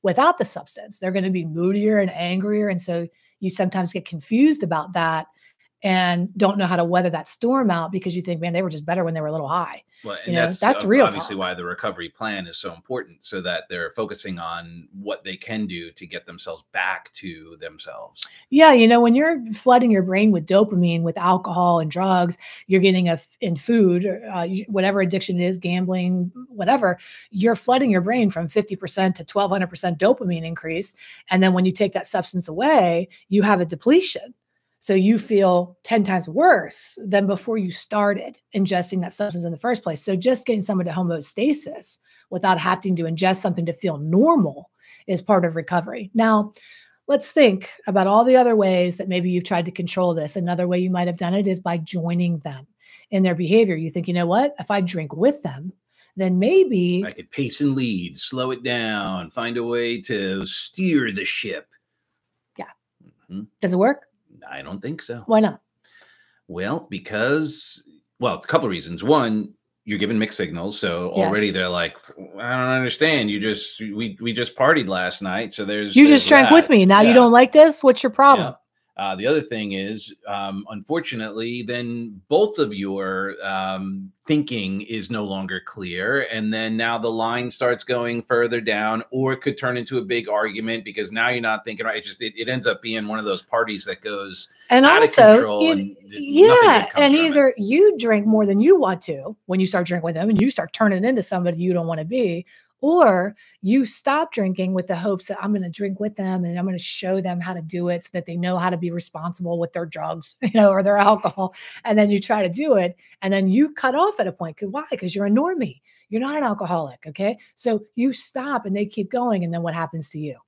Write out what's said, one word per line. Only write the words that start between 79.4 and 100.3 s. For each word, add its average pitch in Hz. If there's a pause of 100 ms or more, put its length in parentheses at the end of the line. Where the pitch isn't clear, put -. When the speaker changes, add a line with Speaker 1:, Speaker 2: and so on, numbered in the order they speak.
Speaker 2:
thing 107
is, 101 (140)
um, 98
unfortunately, 113
then 117
both 208
of 113
your, 98
um, 95 (140)
thinking 113
is 107
no 110
longer 95
clear. 101
And 110
then 110
now 117
the 113
line 117
starts 123
going 120
further 120
down, 107
or 131
it 127
could -
turn 123
into 120
a 120
big 110
argument 110
because 101
now 113
you're 123
not 110
thinking 110
right. 110
It 107
just, -
it, 110
it 113
ends 127
up 110
being 110
one 110
of 107
those 95
parties 107
that 95
goes 98 (180)
Speaker 1:
And 254
Speaker 2:
out 302
of 453
Speaker 1:
also, 220
Speaker 2:
control 226
Speaker 1:
it, 311
Speaker 2:
and -
there's -
nothing 311
good 277
Speaker 1:
yeah, 392
Speaker 2:
comes - (100)
Speaker 1:
and 277
Speaker 2:
from 330
it. 330
Speaker 1:
either 277
you 311
drink 214
more 220
than 196
you 339
want 190
to 151 (120)
when 185
you 190
start 180
drinking 175
with 165
them 180
and 220